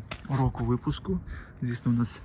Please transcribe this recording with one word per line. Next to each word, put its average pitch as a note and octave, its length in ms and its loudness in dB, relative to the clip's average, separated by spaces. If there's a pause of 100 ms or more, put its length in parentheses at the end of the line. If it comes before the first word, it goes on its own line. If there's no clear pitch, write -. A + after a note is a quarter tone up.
(380)
року B2+ 260 2
випуску. B2 560 0 (420)
Звісно, B2 300 2
у - 20 6
нас A#2+ 300 2